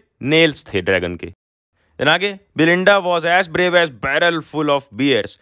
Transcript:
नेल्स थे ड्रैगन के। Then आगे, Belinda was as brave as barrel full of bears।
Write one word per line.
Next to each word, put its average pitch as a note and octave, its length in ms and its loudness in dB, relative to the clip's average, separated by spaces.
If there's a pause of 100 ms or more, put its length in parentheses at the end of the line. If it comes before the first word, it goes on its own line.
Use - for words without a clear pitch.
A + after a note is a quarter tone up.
(220)
नेल्स D#3 520 2
थे F#2+ 80 -2
ड्रैगन F2+ 340 -2
के। E2+ 120 -14 (680)
Then C3+ 100 -2
आगे, F#3+ 320 -2 (200)
Belinda F#3 460 4
was E3+ 200 -2
as F3 240 0
brave F3 360 2
as D3+ 60 -10 (140)
barrel D#3+ 360 0 (140)
full D3+ 140 -2
of C#3+ 120 0 (200)
bears। B2 280 0 (120)